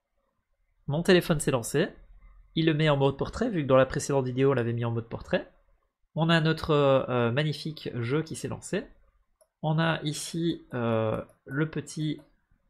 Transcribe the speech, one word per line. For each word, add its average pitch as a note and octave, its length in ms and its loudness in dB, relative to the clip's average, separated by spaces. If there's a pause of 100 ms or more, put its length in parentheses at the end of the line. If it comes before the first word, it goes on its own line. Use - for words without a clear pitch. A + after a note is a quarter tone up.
(840)
Mon D3 160 -2
téléphone F3 380 4
s'est - 100 -4
lancé. C3+ 400 0 (640)
Il D#3+ 140 0
le D#3+ 80 2
met D#3 140 2
en C#3+ 80 4
mode C3+ 200 2
portrait, A3+ 320 -4
vu E3+ 140 -2
que C3 40 -4
dans C3 100 6
la C3 100 6
précédente C#3 380 -2
vidéo, C3 260 2
on - 20 4
l'avait A#2 200 0
mis A#2+ 120 -2
en A#2 60 -2
mode A2+ 180 -6
portrait. - 420 -6 (600)
On D#3+ 160 0
a E3 100 4
notre, D#3+ 300 0
euh, C3 600 4
magnifique D3+ 640 -4
jeu B2 260 -2
qui D#3 140 -10
s'est - 120 -8
lancé. E3 380 -6 (760)
On D#3 160 0
a E3 240 0
ici, E3 680 -4
euh, A2+ 500 0 (220)
le D#3 240 -4
petit, D3+ 500 -6 (500)